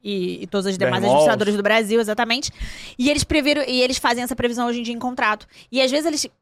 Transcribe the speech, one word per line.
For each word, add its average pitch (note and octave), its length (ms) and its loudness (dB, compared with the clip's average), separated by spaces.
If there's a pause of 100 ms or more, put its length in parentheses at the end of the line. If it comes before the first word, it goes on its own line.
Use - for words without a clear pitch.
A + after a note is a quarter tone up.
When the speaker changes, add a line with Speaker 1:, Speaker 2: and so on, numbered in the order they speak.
Speaker 1:
e, F3+ 380 -4
e G3 60 -12
todas G3 180 -2
as F#3+ 140 -2
demais F#3 200 2
Speaker 2:
Bermol. F#3+ 120 2
Speaker 1:
administradoras G#3+ 440 4
do G3+ 60 -2
Brasil, A3 400 2
exatamente. A3+ 500 -2 (460)
E B3 140 0
eles - 120 0
previram, D4 440 2
e B3+ 160 2
eles B3+ 160 0
fazem A#3+ 240 0
essa B3 120 -6
previsão A#3+ 320 -2
hoje A#3+ 120 -2
em - 20 -6
dia A#3 140 -6
em - 20 -10
contrato. B3 480 -2 (260)
E B3 80 0
às C4 120 2
vezes D4+ 160 0
eles D4+ 200 -2 (140)